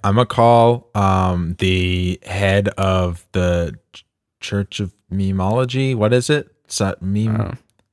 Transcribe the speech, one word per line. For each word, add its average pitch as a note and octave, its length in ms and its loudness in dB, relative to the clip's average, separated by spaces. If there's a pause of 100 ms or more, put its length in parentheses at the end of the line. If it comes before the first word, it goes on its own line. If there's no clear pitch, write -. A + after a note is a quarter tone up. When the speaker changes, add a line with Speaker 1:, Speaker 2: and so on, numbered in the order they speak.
Speaker 1:
I'm G2 120 0
gonna A#2+ 100 2
call, A#2 680 4
um, F#2 640 0
the F#2 680 -2
head G2 460 0
of F#2 640 -2
the F2 460 -2 (140)
Ch-, - 120 -20 (360)
Church - 400 -6
of F#2+ 140 -6 (180)
Memeology. A2 840 -2
What G#2+ 180 2
is B2 180 2
it? D3 180 0 (180)
Sa-, - 340 -2
meme. G#2+ 400 -2
Speaker 2:
Uh. G2 140 -6 (380)